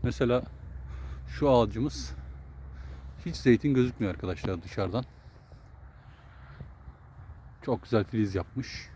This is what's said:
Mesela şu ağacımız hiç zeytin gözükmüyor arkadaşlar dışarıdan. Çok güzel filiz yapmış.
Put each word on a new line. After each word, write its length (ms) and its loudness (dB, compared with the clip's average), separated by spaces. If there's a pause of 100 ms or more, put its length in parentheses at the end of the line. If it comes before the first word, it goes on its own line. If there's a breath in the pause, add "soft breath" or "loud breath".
Mesela 400 2 (840 loud breath)
şu 240 4
ağacımız 600 4 (1120 loud breath)
hiç 100 -4
zeytin 380 6
gözükmüyor 400 2
arkadaşlar 500 -4
dışarıdan. 420 -2 (2500 loud breath)
Çok 220 0
güzel 200 4
filiz 320 0
yapmış. 600 -4